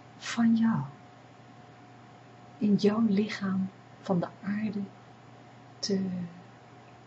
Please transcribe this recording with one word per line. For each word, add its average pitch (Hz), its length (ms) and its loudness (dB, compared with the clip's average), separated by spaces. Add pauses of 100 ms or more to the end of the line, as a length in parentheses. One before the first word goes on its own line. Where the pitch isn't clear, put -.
(160)
van 226 400 2
jou, 220 240 2 (1800)
in 208 160 4
jouw 208 340 4
lichaam 190 640 0 (300)
van 180 200 0
de - 80 -4 (140)
aarde 202 380 -4 (1000)
te, 190 280 -2 (1000)